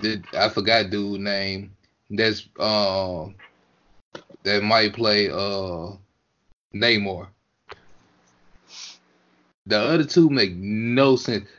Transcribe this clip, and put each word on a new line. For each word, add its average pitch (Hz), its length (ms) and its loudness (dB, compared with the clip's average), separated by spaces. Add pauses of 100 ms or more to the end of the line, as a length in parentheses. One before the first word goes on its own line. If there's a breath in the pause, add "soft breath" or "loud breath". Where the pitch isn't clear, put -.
the, 107 200 -4 (160)
I 104 120 2
forgot 110 420 0
dude 101 300 -4
name, 98 500 -6 (400)
that's, 107 380 -2 (100)
uh, 95 680 0 (1160)
that 101 200 0
might 110 300 4
play, 104 360 2
uh, 95 640 -6 (840)
Namor. 101 540 0 (2500 loud breath)
The 104 120 2
other 151 260 2
two 160 260 6
make 101 260 0
no 117 580 2
sense. 113 320 -4 (120 soft breath)